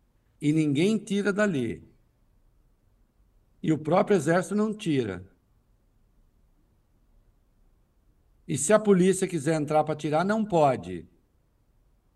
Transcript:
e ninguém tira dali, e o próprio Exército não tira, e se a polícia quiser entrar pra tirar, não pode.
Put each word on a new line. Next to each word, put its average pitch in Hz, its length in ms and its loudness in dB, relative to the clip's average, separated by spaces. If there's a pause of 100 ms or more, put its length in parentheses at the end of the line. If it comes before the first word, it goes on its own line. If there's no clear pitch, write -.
(420)
e 147 120 0
ninguém 160 440 0
tira 202 360 -2
dali, 175 540 -2 (1800)
e 160 80 0
o 151 60 0
próprio 190 380 2
Exército 170 400 0
não 214 180 -2
tira, 117 520 -4 (3250)
e 160 100 -6
se - 160 0
a 214 60 6
polícia 190 480 4
quiser 160 280 -2
entrar 151 280 0
pra 151 120 -4
tirar, 151 280 -2
não 214 220 -2
pode. 120 600 0 (1080)